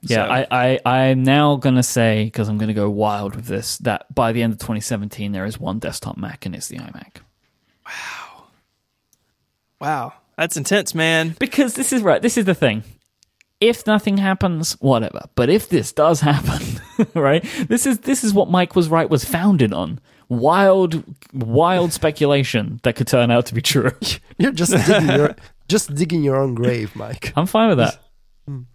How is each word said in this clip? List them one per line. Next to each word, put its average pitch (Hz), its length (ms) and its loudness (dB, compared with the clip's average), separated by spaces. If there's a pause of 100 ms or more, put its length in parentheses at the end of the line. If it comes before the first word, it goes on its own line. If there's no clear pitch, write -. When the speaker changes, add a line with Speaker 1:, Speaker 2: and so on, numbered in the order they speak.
Speaker 1:
Yeah, 110 260 0
Speaker 2:
So - 40 -2
Speaker 1:
I, 131 200 0
I, 127 280 2 (300)
I'm 131 140 2
now 143 320 4
gonna 127 280 2
say, 110 500 0
'cause 107 140 -2
I'm 107 120 -2
gonna 107 160 -2
go 104 140 0
wild 104 460 -2
with 110 120 -12
this, 98 320 -6
that - 340 -4
by 117 180 2
the 117 120 0
end 113 100 0
of 104 60 -10
twenty 110 220 -6
seventeen, 104 520 -6
there 95 120 -6
is 107 140 -8
one 92 200 -6
desktop - 360 -10
Mac, - 300 -12
and 90 100 -8
it's - 120 -12
the - 100 -14
iMac. - 400 -18 (680)
Speaker 2:
Wow. - 580 -16 (1400)
Wow. 139 320 -6 (240)
That's 165 200 -4
intense, 190 380 -2
man. 160 440 0
Speaker 1:
Because 262 340 0
this - 180 -4
is 262 100 2
right, 170 200 4
this 226 160 0
is 220 80 2
the 185 100 2
thing. 110 280 0 (760)
If 233 260 2
nothing 208 300 2
happens, 190 640 0
whatever. 120 400 0 (140)
But 123 140 2
if 196 200 2
this 143 240 0
does 156 260 4
happen, - 420 0 (520)
<laughs> - 20 -
right? 147 260 2 (280)
This 233 160 0
is, 254 140 0
this - 240 -2
is 220 100 0
what 196 180 2
Mike 180 240 0
Was 170 140 2
Right 165 200 2
was 147 140 2
founded 165 500 2
on. 87 280 -6 (260)
Wild, 170 760 2 (300)
wild 160 600 2
speculation 139 880 0
that 123 140 0
could 123 100 -2
turn 120 240 4
out 120 160 4
to - 80 -10
be 113 60 -2
true. 127 300 0 (240)
<laughs> - 220 -20
Speaker 3:
You're 269 140 2
just - 220 -2
digging 175 420 4
your, 147 200 2 (160)
Speaker 1:
<laughs> - 180 -20
Speaker 3:
just 185 260 -2
digging 160 260 0
your 139 140 0
own 135 180 0
grave, 117 440 -2
Mike. 107 400 -12
Speaker 1:
I'm 170 80 0
fine 220 240 2
with 170 80 4
that. 113 200 2 (480)
Speaker 3:
Hmm. 139 160 -12 (140)